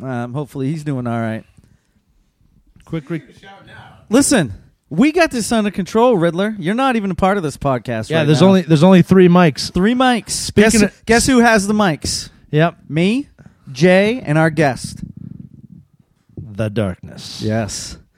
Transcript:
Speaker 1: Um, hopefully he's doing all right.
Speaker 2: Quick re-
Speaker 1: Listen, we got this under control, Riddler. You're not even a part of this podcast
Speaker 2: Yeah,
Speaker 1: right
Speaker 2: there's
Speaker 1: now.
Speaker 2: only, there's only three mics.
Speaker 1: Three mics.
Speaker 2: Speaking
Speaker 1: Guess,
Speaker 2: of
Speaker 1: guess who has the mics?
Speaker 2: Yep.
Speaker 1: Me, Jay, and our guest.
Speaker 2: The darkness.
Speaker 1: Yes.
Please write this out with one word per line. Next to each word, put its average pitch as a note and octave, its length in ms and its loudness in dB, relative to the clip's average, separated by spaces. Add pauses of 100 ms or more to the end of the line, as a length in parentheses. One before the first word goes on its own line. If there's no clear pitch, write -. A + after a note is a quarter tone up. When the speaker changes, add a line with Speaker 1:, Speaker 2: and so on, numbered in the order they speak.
Speaker 1:
Um, B2 320 -8
hopefully C#3 360 -8
he's D3+ 160 -8
doing C3 220 -6
all A#2 120 -4
right. A2 240 -6 (1400)
Speaker 2:
Quick D#3+ 240 -12
re- E3 120 -8 (880)
Speaker 1:
Listen, G3+ 440 2 (360)
we B3 220 2
got D#4+ 200 0
this A#3+ 200 -6
under G#3+ 200 0
control, A3 460 0
Riddler. E3+ 400 -2
You're F3+ 160 -4
not C4 220 0
even G3 160 -2
a E3+ 40 -4
part F#3+ 200 0
of G3 80 -4
this C#3+ 140 -8
podcast A#2+ 520 -4
Speaker 2:
Yeah, D#3+ 100 0
Speaker 1:
right D#3 40 0
Speaker 2:
there's D3 180 2
Speaker 1:
now. F#3 60 6
Speaker 2:
only, F#3+ 140 4
there's D#3+ 220 2
only F#3 180 8
three F#3 260 6
mics. F3 460 2
Speaker 1:
Three G3 200 0
mics. B3 380 0
Speaker 2:
Speaking A3 480 2
Speaker 1:
Guess, G#3 40 4 (160)
Speaker 2:
of - 60 -20
Speaker 1:
guess A3+ 220 2
who C4 120 4
has A3 280 4
the G#3+ 60 -2
mics? G3+ 560 -2 (220)
Speaker 2:
Yep. D#3+ 260 0 (100)
Speaker 1:
Me, F#3+ 400 -2 (440)
Jay, F#3 500 2
and D3 160 -2
our D#3+ 120 2
guest. D3+ 520 -4 (1400)
Speaker 2:
The G#2+ 320 -8
darkness. G2 720 -8
Speaker 1:
Yes. G#2+ 560 -6 (200)